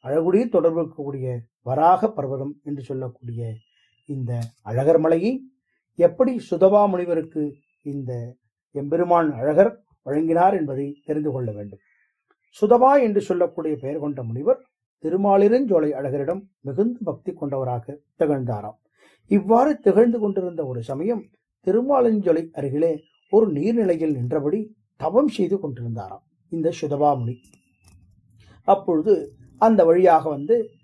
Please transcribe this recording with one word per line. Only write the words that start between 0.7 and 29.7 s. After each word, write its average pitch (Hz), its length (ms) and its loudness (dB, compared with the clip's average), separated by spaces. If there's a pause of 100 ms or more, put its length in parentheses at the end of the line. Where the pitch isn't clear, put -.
இருக்கக்கூடிய 139 560 -8 (240)
வராக 180 500 2
பர்வதம் 135 500 -6
என்று 143 200 -10
சொல்லக்கூடிய 120 680 -10 (540)
இந்த 120 340 -6 (220)
அழகர் 135 360 2
மலையை 170 440 0 (520)
எப்படி 226 460 2 (100)
சுதபா 190 380 4
முனிவருக்கு 160 680 -4 (280)
இந்த 123 520 -10 (360)
எம்பெருமான் 165 600 0
அழகர் 151 500 2 (200)
வழங்கினார் 165 520 2
என்பதை 143 500 -6
தெரிந்து 151 260 -4
கொள்ள 123 220 -6
வேண்டும். 104 260 -14 (840)
சுதபா 254 420 6
என்று 208 180 2
சொல்லக்கூடிய 170 560 -2
பெயர் 139 220 -8
கொண்ட 143 240 -6
முனிவர் 139 380 -2 (420)
திருமாலிருஞ்சோலை 196 880 2
அழகரிடம் 143 520 -6 (180)
மிகுந்த 202 440 -4
பக்தி 165 280 -8
கொண்டவராக 135 680 -6 (180)
திகழ்ந்தாராம். 123 600 -4 (480)
இவ்வாறு 226 520 2
திகழ்ந்து 226 400 4
கொண்டிருந்த 180 480 -4
ஒரு 123 160 -8
சமயம், 151 400 -6 (440)
திருமாலிருஞ்சோலை 214 840 0
அருகிலே 151 480 -2 (300)
ஒரு 208 220 4
நீர்நிலையில் 165 600 0
நின்றபடி 147 640 -4 (220)
தவம் 208 320 0
செய்து 190 280 -2
கொண்டிருந்தாராம் 117 680 -10 (240)
இந்த 165 320 -4
சுதபா 143 380 0
முனி. 120 180 -6 (1300)
அப்பொழுது 185 680 0 (240)
அந்த 214 260 4